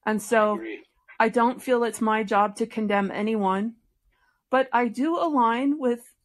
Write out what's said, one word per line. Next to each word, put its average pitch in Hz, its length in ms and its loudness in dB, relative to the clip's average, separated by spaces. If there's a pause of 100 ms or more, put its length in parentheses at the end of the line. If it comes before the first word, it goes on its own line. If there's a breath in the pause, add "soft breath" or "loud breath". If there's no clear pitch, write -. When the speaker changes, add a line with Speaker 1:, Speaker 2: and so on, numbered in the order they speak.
Speaker 1:
And 214 160 -2
so 214 300 2
Speaker 2:
I 208 40 -2
agree. - 280 -10 (360)
Speaker 1:
I 226 100 4
don't 240 320 0
feel 240 220 0
it's 226 180 -4
my 220 220 0
job 208 340 0
to 226 100 -2
condemn 202 440 -2
anyone, 208 640 -2 (760)
but 262 240 2
I 240 160 2
do 277 280 -2
align 277 640 0
with 240 340 -4 (120)